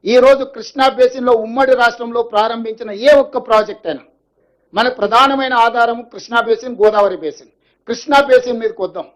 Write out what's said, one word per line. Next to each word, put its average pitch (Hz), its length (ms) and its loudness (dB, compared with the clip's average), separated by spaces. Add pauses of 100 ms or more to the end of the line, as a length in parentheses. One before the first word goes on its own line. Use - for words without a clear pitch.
ఈ 220 200 2
రోజు 269 200 6 (100)
కృష్ణా 262 320 -4 (120)
బేసిన్‌లో 254 340 2 (140)
ఉమ్మడి 262 360 0
రాష్ట్రంలో 233 380 -2 (120)
ప్రారంభించిన 226 580 -4 (180)
ఏ 302 40 6 (100)
ఒక్క - 140 -6 (120)
ప్రాజెక్ట్ 214 420 -2
అయినా, 139 140 -10 (720)
మన 226 100 0 (120)
ప్రధానమైన 262 560 0 (120)
ఆధారము 233 360 -2 (100)
కృష్ణా 233 360 -4
బేసిన్, 233 320 -4
గోదావరి 202 440 2
బేసిన్. 143 260 -12 (380)
కృష్ణా 277 300 -2 (100)
బేసిన్ 247 320 2
మీదకి 220 240 -6
వద్దాం. 175 320 -10